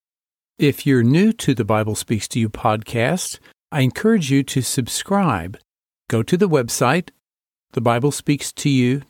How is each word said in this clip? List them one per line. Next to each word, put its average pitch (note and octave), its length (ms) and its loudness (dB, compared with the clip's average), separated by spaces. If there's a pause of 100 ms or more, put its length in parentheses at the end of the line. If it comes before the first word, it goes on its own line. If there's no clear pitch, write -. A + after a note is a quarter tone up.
(580)
If D3 280 0
you're C3 160 4
new E3 300 4
to C#3+ 220 -2
the A2+ 100 -2
Bible G#2+ 300 0
Speaks - 340 -6
to A#2+ 120 -4
You A2 100 0
podcast, A#2 880 -4 (320)
I D3 100 -2
encourage D#3 500 2
you C#3 120 4
to - 180 -2
subscribe. A#2+ 1000 -4 (500)
Go A2+ 140 0
to F3+ 140 0
the F#3+ 120 4
website, C#3 600 0 (640)
the - 80 -4
bible A#2+ 320 2
speaks - 400 -4
to - 160 -4
you C3 420 2